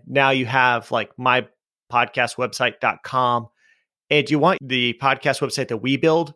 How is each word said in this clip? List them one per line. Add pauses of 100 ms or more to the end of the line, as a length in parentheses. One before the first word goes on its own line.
now
you
have,
like,
my (440)
podcast
website
dot
com. (600)
And
you
want
the
podcast
website
that
we
build